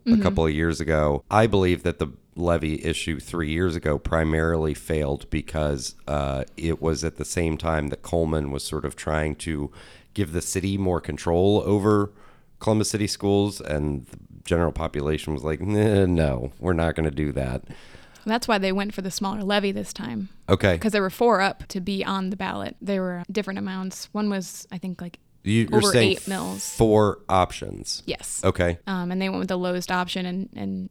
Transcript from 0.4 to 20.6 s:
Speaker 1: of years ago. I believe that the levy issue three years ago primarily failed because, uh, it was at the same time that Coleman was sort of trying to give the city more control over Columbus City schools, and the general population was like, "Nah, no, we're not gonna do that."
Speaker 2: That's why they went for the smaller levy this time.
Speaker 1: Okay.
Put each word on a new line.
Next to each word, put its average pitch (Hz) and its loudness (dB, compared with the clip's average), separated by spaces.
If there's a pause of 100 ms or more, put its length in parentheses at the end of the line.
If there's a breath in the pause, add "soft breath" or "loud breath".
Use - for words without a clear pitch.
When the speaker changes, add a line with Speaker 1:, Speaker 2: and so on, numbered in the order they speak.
Speaker 1:
of 78 2
years 80 0
ago. 76 2
I 110 4
believe 92 2
that 85 -2
the 78 -2 (260)
levy 80 0
issue 80 -2
three 82 -4
years 82 0
ago 76 0
primarily 80 2
failed 73 -2
because, 73 -2 (120)
uh, 69 -2 (120)
it 80 -2
was 76 0
at 80 -4
the - -6
same 80 0
time 78 -2
that - -8
Coleman 78 0
was 69 -6
sort 73 -6
of 71 -6
trying 78 -2
to 73 -6 (420 loud breath)
give 90 -2
the 85 0
city 98 -2
more 92 0
control 90 2
over 101 4 (480 soft breath)
Columbus 107 2
City 104 0
schools, 101 2
and 73 -2
the - -20 (280)
general 85 2
population 78 -2
was 64 -6
like, 78 -2
"Nah, 104 4
no, 71 2
we're 90 2
not 82 2
gonna 78 0
do 71 -2
that." 65 -4 (640 loud breath)
Speaker 2:
That's 233 -2
why 220 2
they 190 0
went 196 -2
for 202 -8
the 185 -6
smaller 202 -4
levy 202 0
this 196 -6
time. 208 -8 (200)
Speaker 1:
Okay. 95 4